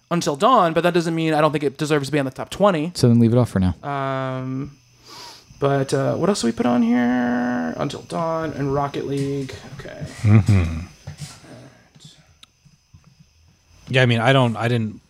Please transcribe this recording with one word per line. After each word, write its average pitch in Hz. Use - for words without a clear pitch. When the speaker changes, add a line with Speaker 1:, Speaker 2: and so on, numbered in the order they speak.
Speaker 1:
Until 170
Dawn, 196
but 160
that 170
doesn't 170
mean 160
I 147
don't 151
think 147
it 135
deserves 147
to 135
be 151
on 139
the 131
top -
twenty. 175
Speaker 2:
So -
then 117
leave 113
it 123
off 117
for 98
now. 92
Speaker 1:
Um, 135
but, 139
uh, 131
what 165
else 202
do 233
we 233
put -
on 240
here? 247
Until -
Dawn 165
and 139
Rocket 143
League. 139
Okay. -
Speaker 3:
Mm-hmm. 104
Speaker 1:
All 85
right. -
Speaker 3:
Yeah, 127
I 127
mean, 117
I 120
don't, 123
I 113
didn't 113